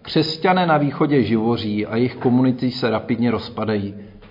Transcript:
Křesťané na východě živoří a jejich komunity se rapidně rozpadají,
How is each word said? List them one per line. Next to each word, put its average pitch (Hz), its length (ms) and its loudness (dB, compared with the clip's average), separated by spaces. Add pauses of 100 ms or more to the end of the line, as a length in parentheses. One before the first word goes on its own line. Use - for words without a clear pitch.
Křesťané 180 640 0
na 156 120 2
východě 143 460 2
živoří 107 600 0
a 110 100 -6
jejich 123 200 -2
komunity 127 560 2
se 120 180 -2
rapidně 113 420 0
rozpadají, 104 640 -4 (360)